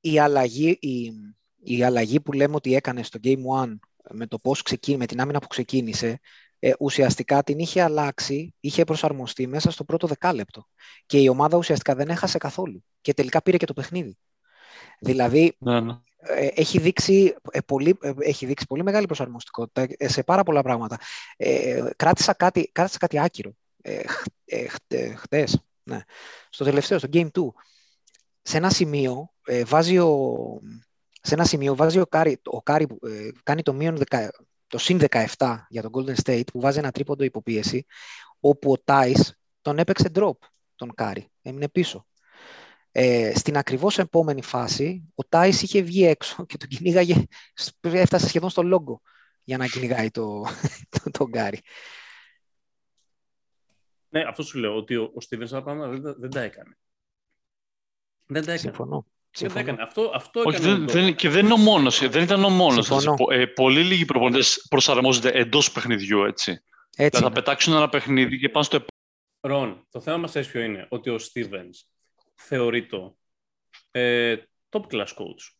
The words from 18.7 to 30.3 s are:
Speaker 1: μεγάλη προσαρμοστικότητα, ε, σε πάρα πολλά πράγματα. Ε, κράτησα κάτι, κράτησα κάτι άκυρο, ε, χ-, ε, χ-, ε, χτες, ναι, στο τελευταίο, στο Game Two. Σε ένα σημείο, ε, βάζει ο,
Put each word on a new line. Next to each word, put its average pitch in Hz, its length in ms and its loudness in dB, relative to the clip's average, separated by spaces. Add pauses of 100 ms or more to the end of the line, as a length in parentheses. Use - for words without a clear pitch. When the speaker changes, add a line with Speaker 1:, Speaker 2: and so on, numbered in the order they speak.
Speaker 1:
μεγάλη 202 240 0
προσαρμοστικότητα, 123 800 -6 (120)
ε, 143 100 -2
σε 135 140 -2
πάρα 190 200 2
πολλά 156 200 0
πράγματα. 117 360 -4 (380)
Ε, 131 480 -2 (120)
κράτησα 180 360 2
κάτι, 180 400 0
κράτησα 180 260 -2
κάτι 165 220 -2
άκυρο, 147 320 -4 (300)
ε, - 260 -8
χ-, - 160 -8 (200)
ε, - 240 -6
χ-, - 80 -12 (120)
ε, 120 260 -4
χτες, - 480 0 (200)
ναι, 110 180 -10 (500)
στο - 140 -6
τελευταίο, 143 340 0
στο 135 140 -6
Game 165 160 2 (100)
Two. 156 100 -2 (960)
Σε - 140 -4
ένα 175 140 2
σημείο, 143 640 -2 (100)
ε, 123 200 -2
βάζει 165 340 4
ο, 139 380 2 (840)